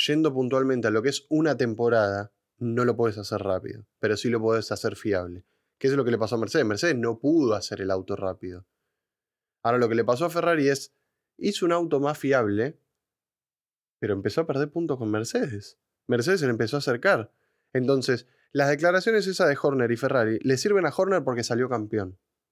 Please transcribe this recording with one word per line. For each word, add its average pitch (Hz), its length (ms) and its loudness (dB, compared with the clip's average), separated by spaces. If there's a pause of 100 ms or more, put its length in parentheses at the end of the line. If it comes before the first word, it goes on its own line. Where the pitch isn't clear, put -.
yendo 151 280 0
puntualmente 131 540 0
a - 20 0
lo 110 120 0
que 131 60 -2
es - 200 -6
una 156 280 0
temporada, 113 760 0 (260)
no 120 260 -2
lo 117 120 0
podés 113 220 -2
hacer 101 220 -6
rápido, 95 460 -6 (120)
pero 107 180 0
sí 123 140 -2
lo 117 100 0
podés 113 300 0
hacer 107 260 -4
fiable. 90 480 -4 (340)
Que 135 100 0
es 135 40 2
lo 139 120 2
que 120 60 0
le 113 80 2
pasó 113 180 -2
a - 20 0
Mercedes. 113 280 0
Mercedes 123 300 0
no 117 220 -2
pudo 143 360 2
hacer 101 260 -6
el 95 100 -2
auto 95 260 -4
rápido. 92 500 -8 (960)
Ahora, 117 160 2
lo 120 100 4
que 113 80 2
le 113 80 4
pasó 123 200 2
a 170 60 0
Ferrari 165 380 2
es, - 260 -2 (440)
hizo 202 280 -2
un 170 60 4
auto 170 260 2
más 143 180 0
fiable, 123 640 0 (1200)
pero 104 140 0
empezó 104 280 -2
a 160 40 -6
perder 151 240 -2
puntos 160 260 -4
con 113 140 -4
Mercedes. 113 680 -4 (280)
Mercedes 123 320 2
se 147 80 0
le 123 60 2
empezó 117 240 -2
a - 20 0
acercar. 131 540 0 (400)
Entonces, 131 560 0 (240)
las 139 160 2
declaraciones 180 580 2
esas 185 220 2
de 139 120 2
Horner 131 300 2
y 117 60 0
Ferrari 117 460 0
le 131 140 2
sirven 196 300 2
a 139 100 -2
Horner 190 280 2
porque 123 180 -2
salió 120 260 0
campeón. 107 480 -4 (360)